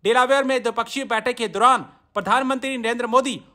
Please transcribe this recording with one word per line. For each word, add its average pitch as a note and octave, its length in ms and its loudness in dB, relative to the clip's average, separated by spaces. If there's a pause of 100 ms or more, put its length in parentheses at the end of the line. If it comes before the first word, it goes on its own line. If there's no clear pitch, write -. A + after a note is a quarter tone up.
डेलावेयर B3+ 400 4
में C4 180 -2
द्विपक्षीय A#3+ 420 -4
बैठक A3+ 280 -2
के A#3+ 160 -6
दौरान A3 320 4 (340)
प्रधानमंत्री C4 640 -2
नरेंद्र A#3 300 -4
मोदी A3 340 0 (140)